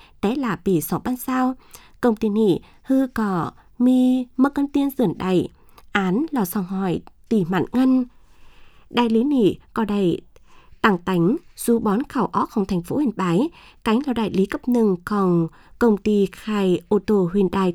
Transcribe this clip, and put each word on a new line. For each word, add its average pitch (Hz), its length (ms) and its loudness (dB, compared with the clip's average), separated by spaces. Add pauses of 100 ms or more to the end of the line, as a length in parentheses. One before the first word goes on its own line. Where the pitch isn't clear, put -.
(200)
té 208 140 0
là 247 300 -4
bì 180 160 2
sọ 156 240 -4
ban 254 120 -6
sao. 254 380 -2 (460)
Công 226 160 2
ty 220 120 -2
nỉ, 208 300 2 (240)
hư 262 320 0
cỏ, 185 360 -2 (280)
mi, 254 480 2 (100)
mơ 269 140 2
cân 285 180 -2
tiên 277 220 -2
sườn 180 280 0
đầy, 185 300 0 (440)
án 196 380 0
lò 254 140 -2
song 190 200 -4
hỏi, 190 360 -4 (280)
tỉ 208 160 2
mặn 175 280 0
ngân. 262 320 2 (840)
Đại 233 200 0
lý 226 140 2
nỉ, 262 300 2 (200)
có 226 100 -2
đầy, 202 360 0 (640)
tàng 196 160 2
tánh, 185 380 0 (200)
du 233 220 0
bón 214 300 0
khảo 220 240 -2
ó - 140 0
không 196 200 -2
thành 180 160 -2
phố 214 160 -4
Yên 285 180 0
Bái, 185 340 0 (340)
cánh 226 220 2
là 262 60 -2
đại 220 180 -2
lý 190 160 2
cấp - 220 -8
nâng 226 360 2
còn 180 440 0 (300)
công 226 180 4
ty 202 360 2
khai 196 560 -2
ô 208 100 2
tô 190 340 0
Huyền 190 180 0
Đài 185 240 0